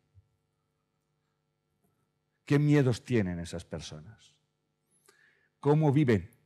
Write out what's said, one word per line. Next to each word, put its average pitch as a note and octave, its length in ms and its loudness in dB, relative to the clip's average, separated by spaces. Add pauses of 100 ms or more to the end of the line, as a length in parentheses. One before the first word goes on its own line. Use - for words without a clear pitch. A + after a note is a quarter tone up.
(2500)
¿Qué C#3+ 140 0
miedos D3 460 2
tienen F#2+ 340 -2
esas E2+ 260 -12
personas? D#2+ 720 -16 (1300)
¿Cómo D3 320 2
viven A#2+ 380 2 (160)